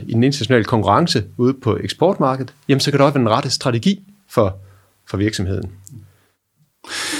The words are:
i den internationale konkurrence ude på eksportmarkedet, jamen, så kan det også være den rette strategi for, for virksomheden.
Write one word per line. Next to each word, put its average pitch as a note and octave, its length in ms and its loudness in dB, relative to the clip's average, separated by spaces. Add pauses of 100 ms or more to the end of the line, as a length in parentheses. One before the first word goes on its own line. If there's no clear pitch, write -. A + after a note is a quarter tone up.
i - 60 -6
den A2+ 100 2
internationale B2+ 400 2
konkurrence A2 600 2 (140)
ude B2 160 2
på G#2+ 300 -2
eksportmarkedet, C3+ 720 -2 (160)
jamen, C3+ 100 2
så C#3+ 120 -2
kan C#3+ 60 2
det C#3 80 6
også D3+ 80 4
være C3+ 100 2
den G#2+ 80 2
rette C3+ 180 0
strategi B2+ 520 0 (280)
for, G2 260 0 (540)
for - 80 -6
virksomheden. G2 520 -4 (1500)